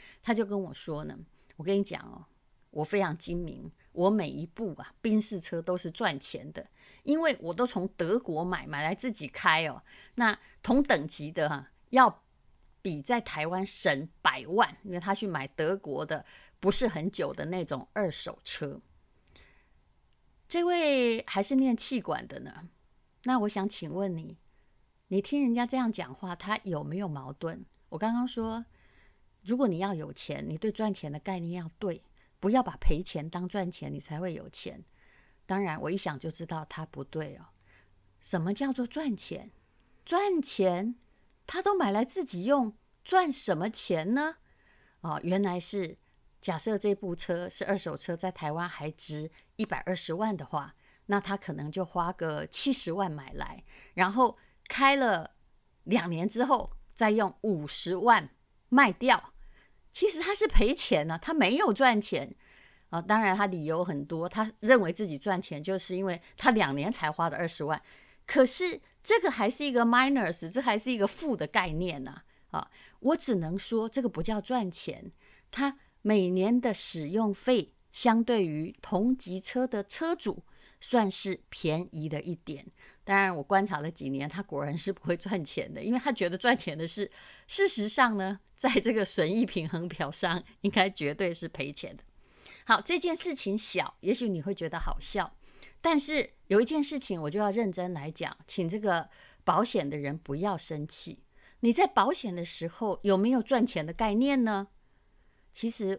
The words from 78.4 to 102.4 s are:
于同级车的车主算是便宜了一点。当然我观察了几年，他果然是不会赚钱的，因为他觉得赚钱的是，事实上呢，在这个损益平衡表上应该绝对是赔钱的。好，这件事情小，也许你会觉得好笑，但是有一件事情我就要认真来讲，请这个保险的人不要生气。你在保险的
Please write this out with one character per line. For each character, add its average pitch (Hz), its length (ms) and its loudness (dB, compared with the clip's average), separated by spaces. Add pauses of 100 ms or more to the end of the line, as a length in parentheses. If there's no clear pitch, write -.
于 160 380 -4
同 220 340 2
级 185 220 -6
车 254 280 -2
的 214 180 -4
车 330 320 -2
主 - 260 -4 (380)
算 220 280 4
是 190 400 -2
便 165 440 -2
宜 156 160 -6
了 147 120 -6
一 175 140 -6
点。 143 320 -12 (380)
当 196 120 2
然 190 200 4
我 147 60 -4
观 196 220 4
察 185 160 -2
了 151 100 -4
几 151 180 -8
年， 139 200 -2
他 165 140 -6
果 143 220 -6
然 143 120 -2
是 196 160 -2
不 - 120 -14
会 175 120 0
赚 185 280 -4
钱 - 280 -6
的， - 100 -10
因 220 100 -2
为 254 60 0
他 277 120 0
觉 202 180 0
得 170 80 -4
赚 240 200 4
钱 151 200 -6
的 160 100 -4
是， - 240 -2 (360)
事 392 220 4
实 214 200 2
上 233 280 4
呢， 196 240 -4 (160)
在 262 140 2 (100)
这 - 120 2
个 214 120 2
损 165 260 2
益 226 140 2
平 160 240 -2
衡 170 200 -4
表 151 220 -6
上 170 320 -2 (200)
应 202 80 0
该 196 180 4
绝 151 260 -4
对 175 180 -2
是 165 140 -8
赔 143 240 -8
钱 - 260 -10
的。 - 60 -20 (640)
好， 226 160 6
这 349 180 0
件 330 160 0
事 320 200 0
情 202 220 -2
小， - 440 -2
也 190 120 0
许 247 160 0
你 180 120 -2
会 190 140 -4
觉 165 140 -6
得 165 100 -6
好 139 200 -2
笑， - 360 -4 (460)
但 330 180 4
是 294 320 2 (160)
有 202 140 6
一 247 40 4
件 294 180 0
事 285 160 -2
情 190 240 -4
我 151 80 -2
就 180 80 -2
要 208 120 2
认 208 200 0
真 180 220 -4
来 151 180 -6
讲， - 260 -8 (100)
请 175 220 -2
这 190 100 -2
个 185 300 0 (360)
保 175 180 4
险 190 260 0
的 147 80 -4
人 143 200 -4
不 143 200 -6
要 185 200 -2
生 151 320 -6
气。 - 340 -10 (380)
你 240 120 4
在 349 140 4
保 226 260 2
险 220 220 -4
的 175 100 -6